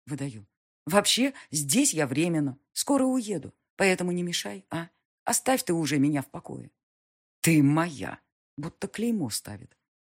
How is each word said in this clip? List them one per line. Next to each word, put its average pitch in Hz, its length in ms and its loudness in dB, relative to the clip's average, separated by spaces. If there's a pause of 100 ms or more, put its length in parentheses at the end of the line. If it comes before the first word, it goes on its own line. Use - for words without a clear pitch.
выдаю. 131 400 -10 (400)
«Вообще, 208 480 2 (180)
здесь 160 420 2
я 156 120 0
временно, 147 540 0 (140)
скоро 269 320 2
уеду, 214 480 -4 (220)
поэтому 180 360 2
не 175 100 -2
мешай, 185 480 -6
а? 165 200 -8 (340)
Оставь - 400 0
ты 175 100 0
уже 151 240 0
меня 143 240 2
в - 80 -12
покое». - 420 -14 (720)
«Ты 156 220 6
моя», 147 560 0 (380)
будто 165 300 -8
клеймо 208 420 -2
ставит. - 460 -10 (420)